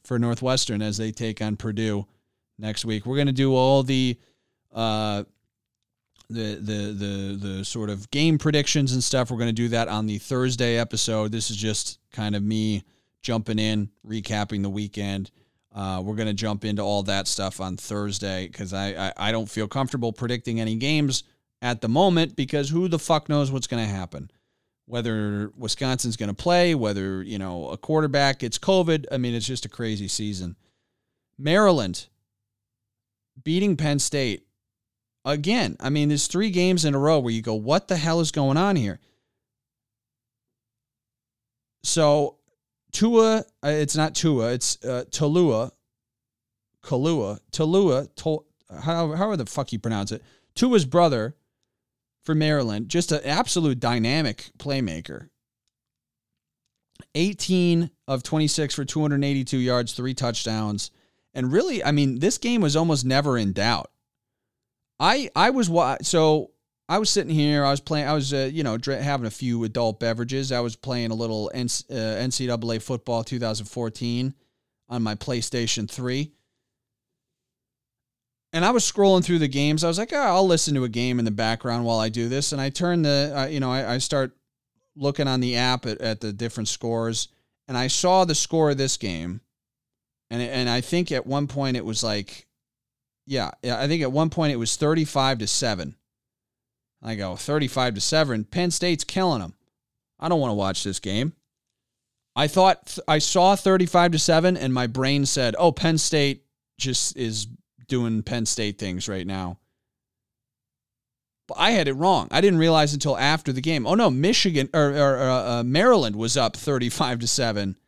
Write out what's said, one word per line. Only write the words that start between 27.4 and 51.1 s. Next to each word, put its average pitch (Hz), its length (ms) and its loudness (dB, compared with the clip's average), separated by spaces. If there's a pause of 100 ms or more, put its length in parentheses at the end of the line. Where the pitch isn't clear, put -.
a 80 80 -8
quarterback 139 600 0
gets 120 180 -4
covid. 165 540 2
I 135 60 -2
mean, 123 180 -2
it's 113 100 -4
just 127 200 -6
a - 40 -10
crazy 107 380 -6
season. 92 480 -6 (800)
Maryland 151 680 2 (1400)
beating 180 340 2
Penn 147 220 0
State. 131 480 -2 (800)
Again, 151 540 0
I 135 100 -4
mean, 147 180 2
there's 147 180 2
three 208 240 0
games 180 360 2
in 143 100 2
a 135 40 0
row 151 200 4
where 120 140 0
you 113 100 -2
go, 113 100 -2
"What 120 340 0
the 185 100 0
hell 165 220 0
is 160 120 0
going 139 260 2
on 190 200 2
here?" 104 220 -2 (2750)
So, 147 540 2 (560)
Tua, 220 460 4 (240)
uh, 143 40 -4
it's 151 300 0
not 156 180 0
Tua, 123 380 2
it's, - 300 -4
uh, 123 280 -4
Talua, 147 600 2 (1080)
Kalua, 127 580 0 (120)
Talua, 160 640 2
Tol-, - 320 -4 (220)
how, 156 420 -2
however 196 240 0
the 131 100 -2
fuck - 280 -6
you 117 40 -2
pronounce 104 360 -4
it. - 100 -10 (320)
Tua's 233 300 4
brother 139 500 2 (880)